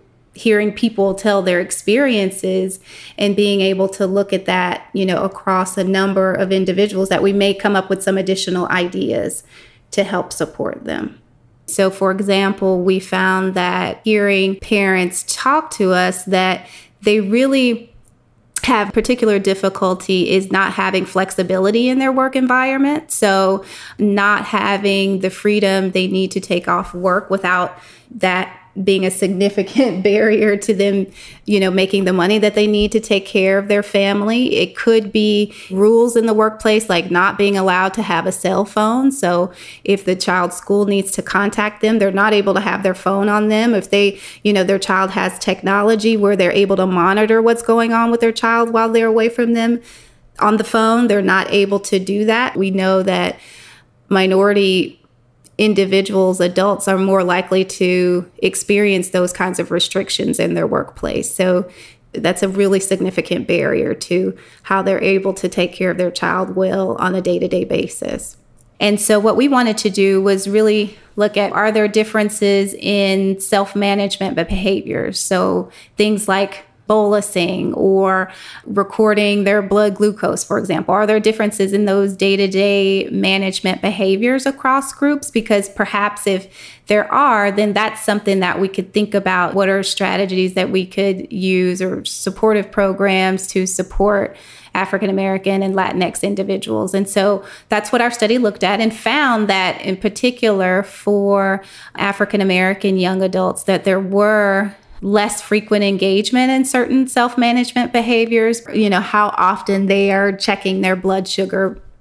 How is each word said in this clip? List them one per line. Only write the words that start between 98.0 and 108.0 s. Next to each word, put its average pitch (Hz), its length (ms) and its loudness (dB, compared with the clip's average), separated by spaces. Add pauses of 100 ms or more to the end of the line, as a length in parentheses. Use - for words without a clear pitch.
our 240 100 0
study 233 280 0
looked 208 260 -2
at, 196 160 2
and 220 160 0
found 240 520 0
that 190 340 0
in 190 160 -4
particular 202 840 0
for 196 800 0 (340)
African 202 440 -2
American 190 560 2
young 185 240 0
adults, 185 440 -2
that 185 200 0
there 196 160 2
were 202 760 2 (260)
less 208 400 0
frequent 208 440 0
engagement 202 640 2
in 262 140 2
certain 262 420 2
self-management 240 840 0
behaviors. 226 720 2 (120)